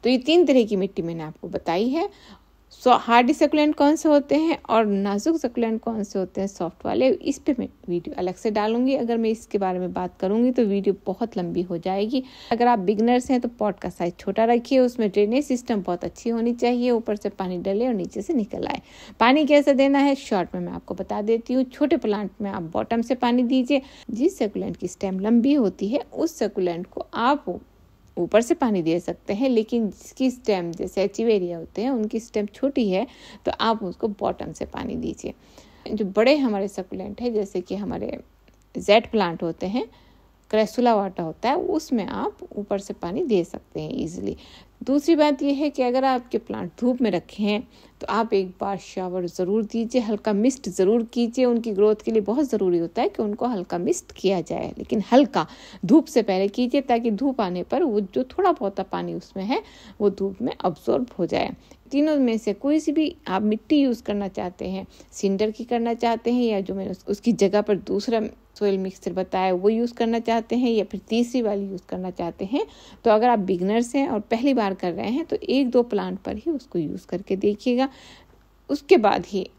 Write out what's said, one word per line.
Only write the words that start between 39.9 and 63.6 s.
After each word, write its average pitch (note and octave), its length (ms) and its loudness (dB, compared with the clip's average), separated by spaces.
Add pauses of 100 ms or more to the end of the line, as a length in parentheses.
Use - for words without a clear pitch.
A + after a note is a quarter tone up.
क्रेसुला A3 440 2
वाटा G3 280 -2
होता D#3+ 260 -4
है, C#4+ 80 2
उसमें D#4+ 500 -2
आप A#3+ 320 -6 (140)
ऊपर G3+ 260 -4
से G3 160 -10
पानी G3 300 -6
दे G#3+ 200 2
सकते - 360 -12
हैं D#3 140 -8
ईजीली। - 420 -6 (480)
दूसरी D4 320 2
बात D4+ 260 2
यह C#4+ 120 0
है C#4+ 160 -2
कि C#4 120 -4
अगर B3+ 220 0
आपके B3+ 340 -2
प्लांट G3+ 320 -8 (100)
धूप B3 220 0
में A3 80 2
रखे F3+ 320 -4
हैं G#3 240 -2 (340)
तो - 80 -10
आप A3+ 260 0
एक F#3+ 140 2 (120)
बार G3 180 -4
शावर F3+ 480 -6
ज़रूर F#3+ 380 -2
दीजिए, A#3 360 -2
हल्का G#3+ 320 -2
मिस्ट A3 360 0
ज़रूर G3 360 2
कीजिए, A#3+ 400 0
उनकी A#3 280 0
ग्रोथ G#3 320 2
के A#3 60 -2
लिए A3 120 4
बहुत B3 280 0
ज़रूरी F#3+ 280 2
होता E3+ 240 -2
है E4+ 60 0
कि - 140 -4
उनको G#3 240 -2
हल्का F#3 320 -4
मिस्ट A3+ 340 -4
किया F#3+ 300 0
जाए, - 360 -6
लेकिन - 240 -2 (100)
हल्का A#3+ 340 6 (380)
धूप B3+ 220 6
से - 160 2
पहले G3 260 0
कीजिए B3 340 0
ताकि A#3 300 0
धूप B3+ 280 -2
आने F3+ 240 -2
पर - 180 -2
वो G#3+ 200 0
जो B3 260 -4
थोड़ा F4+ 240 2
बहुत G3 300 -4
पानी F3 320 -6
उसमें F3+ 300 -10
है C4+ 180 -2 (380)
वो G#3 120 4
धूप G3 300 -6
में B3 120 -4
अब्जॉर्ब - 640 -2
हो F3 80 0
जाए। - 280 -2 (360)
तीनों D4+ 280 2
में A#3+ 200 2
से G#3+ 160 -4
कोई C#4+ 260 0
सी D4+ 120 -2
भी D4+ 220 0 (140)
आप F#3+ 160 -2
मिट्टी A3 360 2